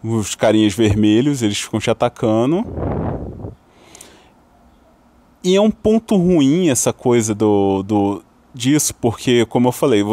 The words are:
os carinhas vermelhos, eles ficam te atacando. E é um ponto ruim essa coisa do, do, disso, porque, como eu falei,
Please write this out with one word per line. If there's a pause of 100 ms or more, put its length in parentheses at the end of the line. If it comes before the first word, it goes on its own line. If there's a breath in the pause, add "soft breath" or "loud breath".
os
carinhas
vermelhos,
eles
ficam
te
atacando. (2750 loud breath)
E
é
um
ponto
ruim
essa
coisa
do,
do, (300)
disso,
porque,
como
eu
falei, (100)